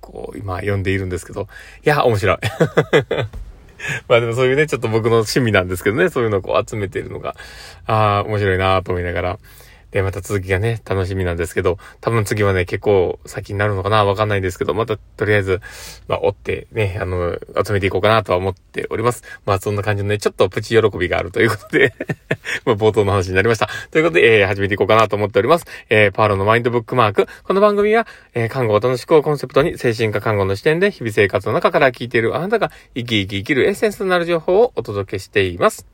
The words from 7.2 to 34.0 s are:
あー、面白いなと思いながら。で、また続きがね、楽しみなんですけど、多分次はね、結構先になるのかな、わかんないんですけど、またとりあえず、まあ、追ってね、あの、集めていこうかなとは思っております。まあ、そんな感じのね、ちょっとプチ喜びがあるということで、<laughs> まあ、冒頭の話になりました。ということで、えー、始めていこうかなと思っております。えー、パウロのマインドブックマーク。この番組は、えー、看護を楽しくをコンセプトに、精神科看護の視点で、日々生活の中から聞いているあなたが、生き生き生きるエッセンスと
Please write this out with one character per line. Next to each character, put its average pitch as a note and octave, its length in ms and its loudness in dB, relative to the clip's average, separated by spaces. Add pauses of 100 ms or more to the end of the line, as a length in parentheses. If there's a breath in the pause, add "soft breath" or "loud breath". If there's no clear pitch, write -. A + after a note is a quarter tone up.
あ G#2+ 400 2
ー、 - 20 -8
面 G#2+ 120 -2
白 F#2+ 160 2
い - 20 -2
な F#2+ 260 2
と F#2 80 -6
思 F2+ 100 -2
い - 20 -6
な F2 100 -4
が F2 80 -2
ら。 F2+ 180 -4 (540 loud breath)
で、 G2+ 80 0
ま F#2+ 100 -2
た F#2+ 100 -8
続 G2+ 200 -4
き F#2 80 -10
が F#2+ 80 2
ね、 A2+ 280 -2
楽 F#2+ 200 -2
し F#2+ 80 -6
み F#2+ 100 -2
な F2 120 -2
ん - 20 -6
で E2+ 80 -2
す - 80 -12
け - 80 -2
ど、 F2+ 160 0 (240 loud breath)
多 - 80 0
分 A2+ 160 0
次 G#2+ 160 -2
は G2+ 100 2
ね、 F#2 140 2
結 G#2+ 160 -8
構 G2 460 2
先 - 260 -10
に G2 60 -6
な G#2 80 0
る G#2 80 -2
の F#2 80 -6
か G2 60 -2
な、 G#2+ 140 4
わ G2 120 2
か G#2+ 100 0
ん - 20 -4
な G#2 100 0
い - 20 0
ん - 20 -4
で F#2 80 -2
す - 80 -10
け - 80 -2
ど、 D2 80 -2
ま A2+ 140 -2
た G#2+ 100 -4
と - 260 -8
り G#2 120 2
あ - 20 4
え G2+ 60 0
ず、 F#2 180 -2 (460 loud breath)
ま - 80 -2
あ、 - 80 -4
追 F#2 60 2
っ G2+ 40 -4
て - 380 -8
ね、 G2+ 280 -2
あ F#2+ 60 -4
の、 F2+ 320 -4 (260)
集 G#2+ 100 -2
め G2 60 0
て F#2+ 60 -2
い F#2 60 2
こ F#2+ 80 0
う - 20 -2
か G#2 80 2
な A2 140 2
と G2+ 80 -4
は F2+ 80 2
思 F#2+ 100 -2
っ F#2 60 -6
て - 340 -10
お F2 80 -4
り G#2+ 60 -4
ま B2 80 2
す。 - 120 -10 (220 loud breath)
ま G#2 80 2
あ、 F#2+ 60 0
そ G#2+ 100 -4
ん G#2 60 -2
な G#2 80 -4
感 G#2 120 -2
じ G2+ 60 -4
の G2+ 80 -4
ね、 G#2 80 0
ち - 100 -2
ょ - 40 0
っ - 20 -20
と G2 160 2
プ A2 140 -6
チ A2+ 120 -2
喜 G#2+ 220 4
び F2 120 -2
が E2+ 100 0
あ F2 40 -4
る F2 60 -8
と A2 120 -2
い - 40 4
う - 60 2
こ G#2+ 60 -6
と - 100 -18
で、 C3+ 260 2 (360)
<laughs> - 360 -6
ま B2+ 80 2
あ、 - 20 2
冒 G#2+ 160 4
頭 G#2 140 2
の F#2+ 60 0
話 F#2+ 160 0
に F#2 80 -4
な F#2+ 80 4
り A2+ 40 2
ま A#2 60 2
し G#2+ 60 -2
た。 G#2 100 -2 (220 loud breath)
と D#3+ 80 2
い - 20 2
う - 20 2
こ E3+ 60 2
と D#3+ 60 -2
で、 A2+ 240 6
え G2 60 4
ー、 - 20 0
始 G2 140 -2
め G2 60 0
て G2+ 60 -2
い G2 40 -4
こ G#2 80 2
う - 20 -6
か A2 80 6
な A2 120 6
と G#2 80 -4
思 G#2 120 -2
っ - 20 -4
て G#2+ 80 0
お B2 60 4
り A#2 40 0
ま E3+ 120 4
す。 - 80 -12 (240 loud breath)
え G#2+ 160 6
ー、 G2 40 0
パ A2 140 0
ウ G#2+ 40 4
ロ G2+ 80 2
の G2 80 0
マ A2 120 4
イ A#2+ 40 2
ン - 20 -6
ド A#2+ 80 0
ブ A#2+ 80 0
ッ A2 40 -6
ク - 120 -6
マ A#2+ 100 4
ー G#2 60 2
ク。 F#3 160 2 (160 loud breath)
こ F#3+ 100 -4
の G3 80 2
番 G#3 140 2
組 G#3 180 2
は、 A3+ 140 0 (260 loud breath)
え A#2 120 -2
ー、 A2 40 -4
看 B2+ 160 -2
護 G#2+ 80 2
を G#2 60 4
楽 B2 180 0
し - 80 -12
く E3 100 4
を D3+ 60 8
コ D#3 100 -2
ン D3 60 -2
セ - 80 -8
プ - 80 -16
ト C#3 80 4
に、 D#3+ 160 -2
精 A#2+ 160 0
神 A2 180 -2
科 G#2 100 -2
看 A2 160 0
護 G2 80 2
の G2 100 0
視 - 80 -12
点 D#3+ 160 2
で、 G3+ 100 2
日 - 140 -10
々 A2+ 100 -4
生 G#2 140 4
活 G2 200 -2
の G#2+ 60 -2
中 F3+ 160 2
か E3+ 80 0
ら C#3 140 4
聞 A#2+ 160 -10
い - 20 -10
て B2 80 0
い A2+ 60 2
る A2 120 0
あ C3+ 40 -2
な F3+ 100 -6
た A3+ 80 0
が、 F3+ 140 -2 (240 loud breath)
生 A#2+ 80 -6
き - 20 -8 (160)
生 F#2 60 -4
き G2 100 -6
生 G2 60 -6
き D3+ 100 -2
る A#2+ 140 2
エ - 20 4
ッ G3+ 60 0
セ B3 100 -2
ン G#3 60 2
ス - 80 -14
と G3+ 60 -4